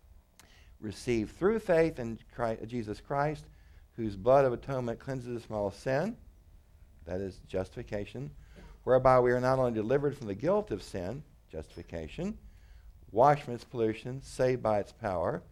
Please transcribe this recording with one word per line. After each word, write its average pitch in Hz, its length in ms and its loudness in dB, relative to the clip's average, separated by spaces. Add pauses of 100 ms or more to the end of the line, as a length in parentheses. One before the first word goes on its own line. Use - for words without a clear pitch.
(800)
received 107 560 -2
through 208 240 2
faith 160 400 2
in 113 180 -6 (160)
Christ, 113 340 -4
Jesus 110 340 -6
Christ, 147 440 -2 (520)
whose 110 180 -4
blood 131 300 6
of 123 80 2
atonement 120 460 -6
cleanses 123 360 -8
us 110 100 -10
from 107 120 -6
all 101 140 0
sin. 156 440 -4 (880)
That 90 160 -6
is 98 280 -8
justification, 104 840 -8 (540)
whereby 127 340 8
we 123 140 6
are 123 80 2
not 131 180 4
only 123 140 2
delivered 131 420 0
from 113 120 -10
the 98 80 -4
guilt 196 360 0
of 95 100 -4
sin, 107 420 -8 (280)
justification, 85 840 -8 (760)
washed 143 320 6
from 120 120 -8
its 113 100 -12
pollution, 123 560 -4
saved 127 420 0
by 107 160 2
its - 140 -4
power. 101 580 -2